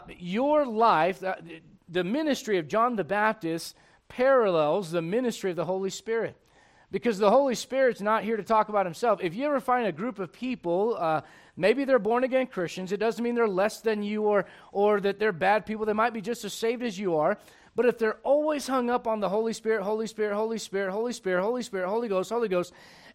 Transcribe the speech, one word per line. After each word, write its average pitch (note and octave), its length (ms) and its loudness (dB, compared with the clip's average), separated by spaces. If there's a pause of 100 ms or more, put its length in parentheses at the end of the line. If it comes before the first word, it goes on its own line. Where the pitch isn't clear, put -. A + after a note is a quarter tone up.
(180)
your C4+ 480 2
life, F#3+ 580 2
uh, F#3 120 -4 (520)
the F3 160 0
ministry A#3 540 0
of D#3 100 -2
John A3+ 280 2
the F#3+ 80 0
Baptist F#3+ 720 -2 (340)
parallels F#3+ 840 2
the E3+ 100 0
ministry G#3 500 -2
of E3 40 -4
the E3 100 -4
Holy F#3+ 240 -2
Spirit. A3+ 460 -4 (560)
Because F#3+ 260 -2
the G3+ 140 4
Holy C4 240 4
Spirit's B3+ 460 0
not G#3 240 0
here A3+ 100 -2
to G3+ 80 -4
talk A3 240 2
about G#3 180 0
himself. F#3 380 0
If E3+ 100 -2
you B3+ 120 -4
ever C#4+ 160 0
find B3 260 0
a E3+ 60 -2
group F3+ 260 -8
of F3+ 140 -8
people, G#3 640 -2
uh, D#3+ 220 0 (340)
maybe A#3+ 300 2
they're B3+ 140 4
born-again B3 480 0
Christians, F3+ 440 -6
it G3+ 60 -2
doesn't A3 260 -2
mean A#3+ 100 -2
they're A#3 140 2
less G3+ 320 0
than G#3+ 240 -2
you G#3+ 200 -2
or, G#3 220 4 (280)
or G3+ 260 4
that G3 180 0
they're G#3+ 140 0
bad F#3 340 2
people. G#3+ 200 -6
They G#3+ 80 2
might A3 200 0
be A3+ 60 -8
just A3 240 -6
as G3 100 -8
saved A#3 300 -4
as G3 160 -6
you F#3 160 0
are. E3 220 2 (380)
But A#3+ 100 2
if A#3 120 2
they're A3 260 -2
always D4 440 2
hung B3+ 220 0
up B3 180 -2
on A3 140 -2
the F#3 80 0
Holy A3 240 0
Spirit, A3 300 -2
Holy A3 240 -2
Spirit, G#3 280 -4
Holy A3+ 220 -2
Spirit, G3 340 -4
Holy A3 220 -2
Spirit, F#3 280 -2
Holy A#3+ 220 -2
Spirit, F#3 240 -6
Holy A#3 220 -2
Ghost, F#3 200 0
Holy A3+ 200 0
Ghost, F3+ 240 0 (420)